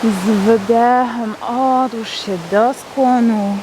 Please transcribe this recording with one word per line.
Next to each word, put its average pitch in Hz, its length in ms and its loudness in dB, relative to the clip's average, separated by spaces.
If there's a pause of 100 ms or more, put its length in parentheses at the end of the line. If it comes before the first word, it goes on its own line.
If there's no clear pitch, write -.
Z 202 260 0
wydechem 233 1040 2 (500)
odłóż 226 240 -8
się 190 300 -6 (120)
do 226 240 2
skłonu. 233 880 0